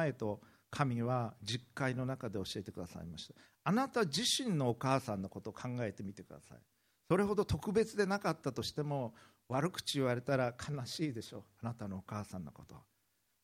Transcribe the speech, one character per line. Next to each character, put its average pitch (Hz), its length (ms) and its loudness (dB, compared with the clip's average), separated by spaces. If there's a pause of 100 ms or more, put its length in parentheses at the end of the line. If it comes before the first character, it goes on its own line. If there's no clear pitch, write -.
え 135 60 2
と 107 280 -2 (300)
神 123 320 2
は 120 400 0
十 110 160 -4 (160)
戒 131 200 0
の 127 100 -2
中 131 240 -4
で 98 60 -8
教 98 100 -2 (120)
え 104 60 -4
て 90 80 -8
く 95 100 -10
だ 87 60 -6
さ 87 160 -12
い 82 40 -10
ま 82 100 -10
し - 120 -12
た。 - 60 -18 (300)
あ 160 80 6
な 254 160 4
た 233 160 2
自 156 180 0
身 247 340 2
の 131 140 4
お 113 40 4
母 131 260 4
さ 113 140 -2
ん 95 80 -2
の 95 60 -4
こ 101 120 -8
と 110 100 -8
を - 20 -12
考 - 160 -8 (120)
え 107 120 0
て - 100 -10
み 95 100 -6
て 95 100 -14
く - 120 -16
だ 73 60 -16
さ - 140 -20
い。 - 40 -20 (500)
そ 170 80 6
れ 202 80 6
ほ 202 100 2
ど 196 100 4
特 - 280 0
別 214 240 4
で 202 100 4
な 196 120 2
か 185 140 2
っ 156 80 -4
た 135 120 -2
と 113 100 -2
し - 100 -4
て 156 100 -2
も、 139 320 -2 (340)
悪 139 220 4
口 - 280 -4
言 131 80 4
わ 123 80 4
れ 120 60 0
た 135 160 2
ら 123 180 2 (140)
悲 139 180 -4
し 156 240 -2
い - 20 -6
で 113 100 -6
し - 120 -12
ょ 117 40 -10
う。 101 40 -14 (200)
あ 117 40 -4
な 113 80 -2
た 107 120 -8
の 95 120 -4
お 95 40 -10
母 104 220 -6
さ 95 140 -10
ん 87 60 -8
の 69 80 -10
こ - 120 -20
と。 - 120 -16 (680)